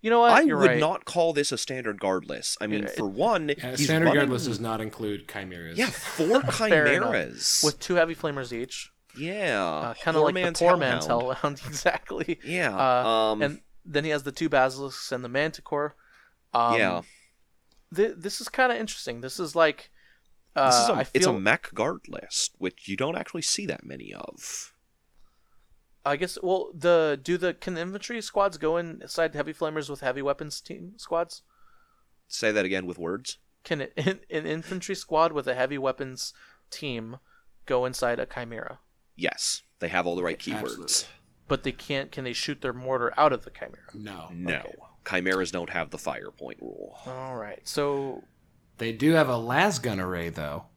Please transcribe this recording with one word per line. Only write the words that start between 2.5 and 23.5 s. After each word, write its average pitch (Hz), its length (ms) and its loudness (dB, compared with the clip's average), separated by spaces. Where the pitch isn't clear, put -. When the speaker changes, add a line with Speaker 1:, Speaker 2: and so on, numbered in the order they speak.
Speaker 2:
I 107 60 -2
mean, 104 160 -2
Speaker 1:
Yeah, - 60 -6
Speaker 2:
for - 180 -4
Speaker 1:
it 98 60 -4
Speaker 2:
one, 165 380 2
Speaker 3:
Yeah, 139 180 -4
a - 80 -6
Speaker 2:
he's 143 80 2
Speaker 3:
standard 160 220 4
guard 156 100 6
Speaker 2:
running 139 160 4
Speaker 3:
list 123 160 -2
does 113 120 -2
not 113 200 -2
include 104 480 -6
chimeras. 87 500 -10
Speaker 2:
Yeah, 247 120 0
four 202 520 2
Speaker 1:
<laughs> - 100 -2
Fair 175 340 4
enough. 135 260 2
Speaker 2:
chimeras. 62 520 0
Speaker 1:
With 151 140 0
two - 160 -2
heavy 165 220 4
flamers 139 360 -4
each. 123 380 -8
Speaker 2:
Yeah. 160 480 -2
Speaker 1:
Uh, 82 300 -2
kinda 160 240 0
Speaker 2:
Poor 151 100 8
Speaker 1:
like 180 60 0
the 185 80 0
Speaker 2:
man's 170 160 -2
Speaker 1:
poor 175 180 6
man's 123 300 2
Speaker 2:
hellhound. 127 320 0
Speaker 1:
hellhound, 143 240 -2
<laughs> 127 60 -10
exactly. 160 760 -2
Speaker 2:
Yeah, 156 320 -2
Speaker 1:
Uh, 127 320 4
Speaker 2:
um, 110 340 4
Speaker 1:
and 147 180 -2
then 147 200 -2
he 160 60 -2
has 147 140 0
the 139 80 -6
two 160 160 -2
basilisks 135 640 0
and 123 120 -4
the 120 40 -8
manticore. 147 680 -2
Um, 117 240 6
Speaker 2:
Yeah. 90 240 2
Speaker 1:
thi-, 208 220 2
this 185 240 -8
is 233 80 -10
kinda 254 300 2
interesting. 127 420 -6
This 131 180 -10
is 165 160 -6
like, 160 360 4
uh, 139 140 4
Speaker 2:
This 123 120 8
is 117 60 4
a, 117 60 4
Speaker 1:
I 131 60 0
Speaker 2:
it's 170 120 6
a 139 40 6
Speaker 1:
feel 101 80 0
Speaker 2:
mech 104 360 0
guard - 340 -2
list, - 500 -6
which - 300 -6
you 98 80 -4
don't 151 200 -2
actually - 260 -8
see - 240 -2